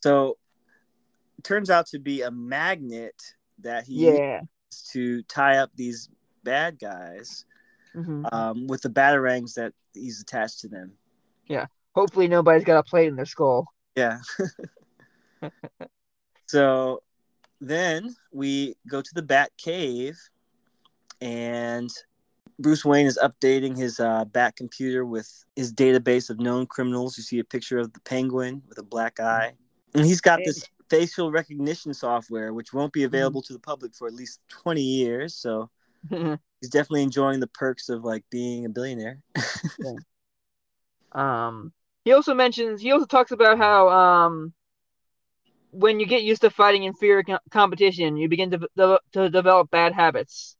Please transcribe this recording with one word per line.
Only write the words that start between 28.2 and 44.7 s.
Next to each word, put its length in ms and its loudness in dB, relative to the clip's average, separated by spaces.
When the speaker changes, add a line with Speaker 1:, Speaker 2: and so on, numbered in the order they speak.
Speaker 1:
with 100 -20
a 40 -16
black 380 -6
eye. 340 -2
And 100 4
he's 160 2
got 200 4
Speaker 2:
And 60 -6
Speaker 1:
this 180 -6
facial 420 0
recognition 640 -6
software, 580 -6
which 200 -12
won't 200 -4
be 80 -2
Speaker 2:
Mm-hmm. 140 0
Speaker 1:
available 280 -2
to 100 -18
the 80 -16
public 340 -12
for 120 -14
at 80 -12
least 340 -18
twenty 340 -4
years, 520 -2
so 360 -8
Speaker 2:
<laughs> 220 -18
Speaker 1:
he's 600 -8
definitely 320 0
enjoying 380 0
the 60 -4
perks 420 -6
of, 160 -8
like, 260 -6
being 360 -6
a 20 -8
billionaire. 520 -10
<laughs> 440 -8
Speaker 2:
Yeah. 140 -10
Um, 600 -6
he 80 6
also 220 6
mentions, 480 0
he 100 0
also 140 2
talks 240 4
about 260 6
how, 320 6
um, 640 6